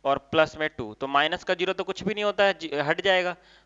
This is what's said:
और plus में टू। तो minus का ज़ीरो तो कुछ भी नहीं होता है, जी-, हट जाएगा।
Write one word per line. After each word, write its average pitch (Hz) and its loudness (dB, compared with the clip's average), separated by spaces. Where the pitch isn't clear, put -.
और 139 2
plus 156 2
में 156 -2
टू। 110 -10
तो 135 -8
minus 151 0
का 185 0
ज़ीरो 180 -2
तो 185 -6
कुछ - -8
भी 202 -2
नहीं 208 -4
होता 202 2
है, 196 4
जी-, 165 -8
हट 147 0
जाएगा। 180 0